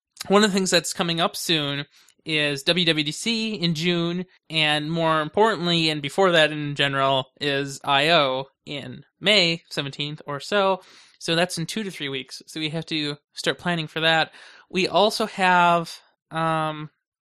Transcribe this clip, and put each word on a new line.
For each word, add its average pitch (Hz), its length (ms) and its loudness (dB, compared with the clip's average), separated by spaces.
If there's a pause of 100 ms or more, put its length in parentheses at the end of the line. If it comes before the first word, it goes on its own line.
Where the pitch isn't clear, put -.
(280)
one 202 160 6
of 214 60 4
the 180 40 -2
things 190 160 0
that's 170 220 0
coming 170 280 -2
up 185 160 -2
soon 143 500 -2 (380)
is 147 400 0
W 170 220 2
W 156 180 2
D 151 80 -4
C 220 420 -4
in 170 200 -2
June, 170 500 -2 (240)
and 151 420 0
more 160 300 2
importantly, 170 720 0
and 151 120 -4
before 180 300 2
that 156 200 4
in 147 220 -6
general, 139 520 0 (140)
is 139 440 -2
I 143 260 4
O 135 380 2 (180)
in 139 380 -14 (160)
May 170 500 2
seventeenth 147 560 -8
or 143 140 -6
so. 196 400 0 (380)
So - 160 -4
that's 170 240 0
in 160 80 -6
two 220 160 -6
to 190 80 -8
three 147 180 -8
weeks. 135 380 -10
So - 140 -12
we 156 100 -4
have 160 160 -6
to 147 300 -4 (180)
start - 240 -2
planning 170 280 -4
for 156 140 -8
that. 160 320 2 (380)
We 180 180 0
also 214 380 2
have, 175 680 2 (360)
um, 156 580 -4 (360)